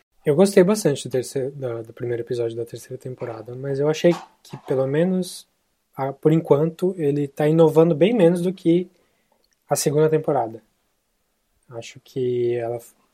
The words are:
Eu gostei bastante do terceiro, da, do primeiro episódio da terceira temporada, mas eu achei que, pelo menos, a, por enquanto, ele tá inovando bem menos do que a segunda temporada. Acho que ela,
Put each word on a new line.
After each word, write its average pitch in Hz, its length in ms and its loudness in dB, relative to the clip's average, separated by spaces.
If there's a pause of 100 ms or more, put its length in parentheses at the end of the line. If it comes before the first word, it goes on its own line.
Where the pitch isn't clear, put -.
(240)
Eu 151 100 2
gostei 196 300 4
bastante 175 420 -2
do 123 60 -8
terceiro, 131 400 -4
da, 123 300 -8
do 117 100 -18
primeiro 120 300 -6
episódio 117 340 -6
da 117 80 -8
terceira 123 340 -16
temporada, 120 560 -14
mas 135 240 -8
eu 147 100 0
achei 156 240 2 (300)
que, - 140 -16 (100)
pelo 135 200 0
menos, 175 600 -2 (500)
a, 135 160 -6
por 151 200 0
enquanto, 165 680 0
ele 147 300 -2
tá - 200 -4
inovando 160 460 4
bem 170 180 4
menos 180 300 4
do 180 100 -2
que 180 380 0 (800)
a 143 60 2
segunda 151 340 2
temporada. 127 500 -2 (1120)
Acho 120 300 -16
que 123 560 -2
ela, 117 240 -4 (340)